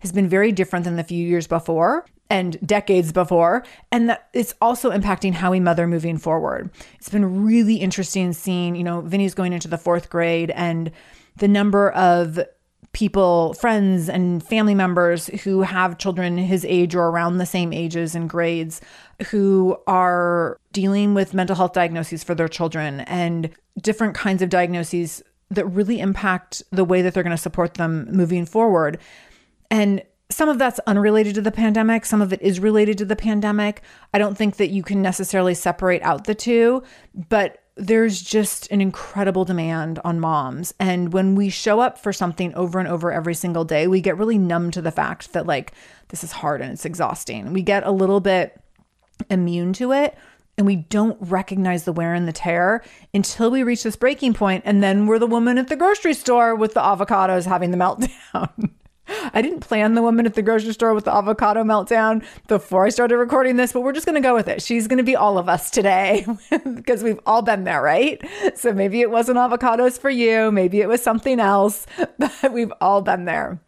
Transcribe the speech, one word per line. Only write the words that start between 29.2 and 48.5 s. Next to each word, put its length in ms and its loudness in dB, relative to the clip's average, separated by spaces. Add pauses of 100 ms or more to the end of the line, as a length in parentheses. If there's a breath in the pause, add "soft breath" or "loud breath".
And 320 2 (280)
some 180 0
of 100 0
that's 280 0
unrelated 500 4
to 60 -2
the 100 0
pandemic. 520 2
Some 180 2
of 100 0
it 100 -4
is 160 2
related 400 2
to 60 -4
the 120 -2
pandemic. 640 -2 (300 loud breath)
I 60 2
don't 180 0
think 200 0
that 140 0
you 120 -2
can 200 0
necessarily 520 0
separate 480 -2
out 220 -2
the 100 -2
two, 480 2 (460 loud breath)
but 300 0 (220)
there's 400 2
just 520 -2
an 80 2
incredible 640 -2
demand 580 -4
on 160 -2
moms. 640 -4
And 320 0
when 240 2
we 120 0
show 300 0
up 180 0
for 160 -6
something 440 -4
over 240 -2
and 80 -4
over 240 -2
every 220 -4
single 300 -4
day, 220 0
we 140 2
get 180 -2
really 180 0
numb 360 0
to 100 -6
the 80 -2
fact 420 -6
that, 140 -4
like, 260 -4 (360 loud breath)
this 160 -12
is 80 -14
hard 280 -4
and 120 -10
it's 120 -14
exhausting. 680 -6
We 100 -2
get 240 0
a 60 0
little 260 2
bit 420 0 (720)